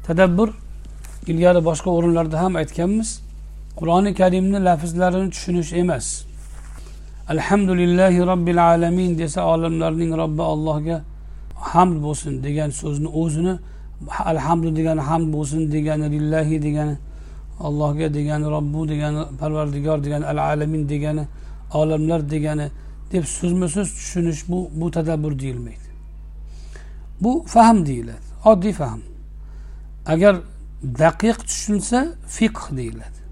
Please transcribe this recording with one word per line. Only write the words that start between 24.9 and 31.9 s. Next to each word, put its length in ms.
tadabbur 480
deyilmaydi. 480
Bu 80
fahm 300
deyiladi, 380
oddiy 300
fahm. 200
Agar 220
daqiq 340
tushunsa, 500